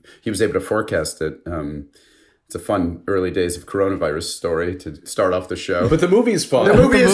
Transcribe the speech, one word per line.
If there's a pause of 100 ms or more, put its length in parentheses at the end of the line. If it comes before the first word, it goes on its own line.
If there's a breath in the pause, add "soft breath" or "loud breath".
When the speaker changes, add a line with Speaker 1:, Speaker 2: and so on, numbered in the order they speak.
(240 soft breath)
Speaker 1:
he
was
able
to
forecast
it.
Um, (600 soft breath)
it's
a
fun
early
days
of
coronavirus
story
to
start
off
the
show.
Speaker 2:
But
the
movie's
fun.
Speaker 1:
The
movie
Speaker 3:
The
Speaker 1:
is